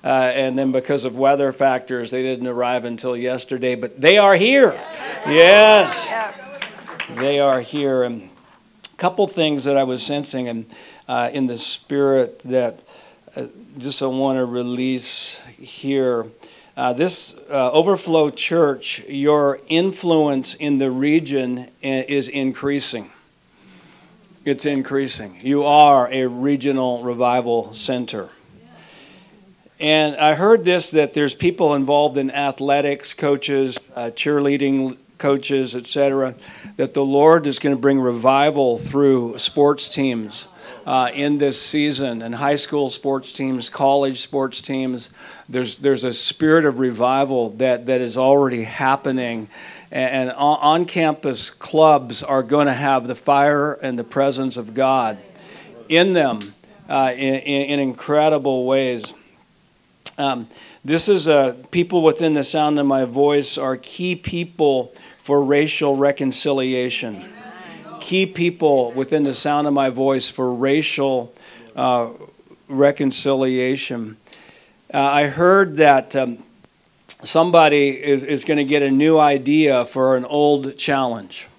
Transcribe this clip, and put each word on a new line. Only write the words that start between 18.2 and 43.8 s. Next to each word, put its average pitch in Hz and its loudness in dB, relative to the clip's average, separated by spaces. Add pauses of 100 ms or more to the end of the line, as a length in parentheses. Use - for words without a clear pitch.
Church, - -2
your 143 0
influence 160 0
in 147 -2
the 135 0
region 131 -2 (160)
i-, 135 -4
is 139 -2
increasing. 135 -6 (1300)
It's 143 -2
increasing. 135 -6
You 143 0
are 143 6
a 131 -2
regional 131 -2
revival 120 -2
center. 123 -8 (1500)
And 151 2
I 151 4
heard 196 4
this, 180 0
that 151 2
there's 147 0
people 151 0
involved 143 2
in 135 -2
athletics, 143 -2
coaches, 139 -2 (160)
uh, 117 -8
cheerleading 139 0 (200)
coaches, 139 -2
et 123 -10
cetera, 135 0 (420)
that - -4
the 143 0
Lord 151 6
is 131 -4
gonna 143 0
bring 139 2
revival 131 2
through 131 0
sports 143 0
teams, 117 -6 (380)
uh, 127 0
in 143 -2
this 139 0
season, 135 -4
and 117 -10
high 143 -2
school 143 -4
sports 135 -6
teams, 131 -6
college 139 0